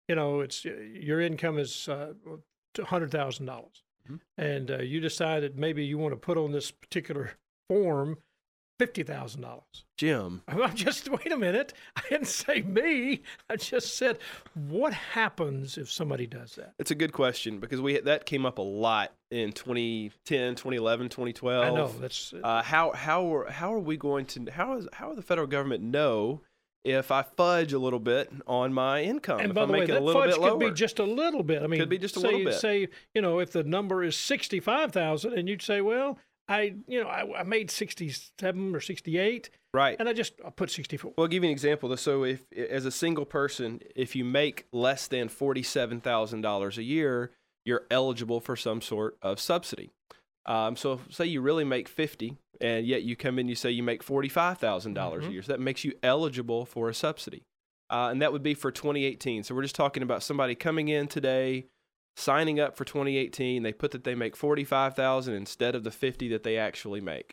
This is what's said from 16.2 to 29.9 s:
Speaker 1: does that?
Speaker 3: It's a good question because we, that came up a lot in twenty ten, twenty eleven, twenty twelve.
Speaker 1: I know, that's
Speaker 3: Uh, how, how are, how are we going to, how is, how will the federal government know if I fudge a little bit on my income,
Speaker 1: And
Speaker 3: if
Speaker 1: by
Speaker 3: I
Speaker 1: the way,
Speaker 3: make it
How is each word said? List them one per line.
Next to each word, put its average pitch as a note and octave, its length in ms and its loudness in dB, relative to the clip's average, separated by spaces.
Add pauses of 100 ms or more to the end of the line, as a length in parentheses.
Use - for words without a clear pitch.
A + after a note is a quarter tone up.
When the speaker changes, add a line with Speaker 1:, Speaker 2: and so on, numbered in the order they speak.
Speaker 1:
does A#2+ 280 -14
that? - 240 -16
Speaker 3:
It's A#2+ 140 -2
a - 20 2
good D3+ 180 0
question B2 460 0
because B2+ 220 -4
we, C#3 200 2
that D3 240 4
came C3 220 0
up A#2+ 120 -2
a G2+ 40 -2
lot G#2 500 2 (180)
in A2 220 -2
twenty A2+ 600 -4 (120)
ten, B2 300 0
twenty B2+ 220 -4
eleven, A#2 320 2
twenty B2 240 -6
twelve. B2 320 2
Speaker 1:
I B2 120 2
know, D3 120 2 (120)
that's - 320 -8 (100)
Speaker 3:
Uh, A2+ 200 2
how, D#3 300 4
how D#3+ 420 0
are, C3 160 0
how E3+ 240 -4
are A3 60 0
we D#3 160 -2
going C#3 300 0
to, A#2+ 260 -8
how G#3+ 240 -2
is, F#3+ 160 -8
how - 160 -12
will D#4 80 -8
the G3 60 -10
federal E3 260 0
government C#3 340 0
know B2+ 600 2 (420)
if C3 260 2
I C3+ 120 4
fudge F3 500 4
a C#3 60 2
little B2+ 200 2
bit A#2+ 320 2 (160)
on B2+ 260 2
my C3+ 300 2
income, F#3+ 380 0
Speaker 1:
And - 100 2
Speaker 3:
if - 60 -2
Speaker 1:
by G#3+ 60 4
Speaker 3:
I - 40 4
Speaker 1:
the - 60 2
way, - 80 6
Speaker 3:
make E3+ 80 4
it D#3 40 2